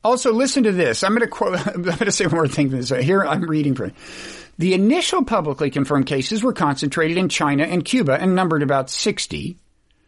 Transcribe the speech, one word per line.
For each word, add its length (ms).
Also, 300
listen 320
to 80
this. 320
I'm 80
gonna 160
quote, 260
<laughs> 80
I'm 80
gonna 280
say 160
one 100
more 120
thing. 220
Here, 220
I'm 180
reading 320
from 160
it. 40
"The 160
initial 500
publicly 460
confirmed 360
cases 360
were 120
concentrated 640
in 100
China 360
and 200
Cuba 360
and 140
numbered 280
about 280
sixty. 680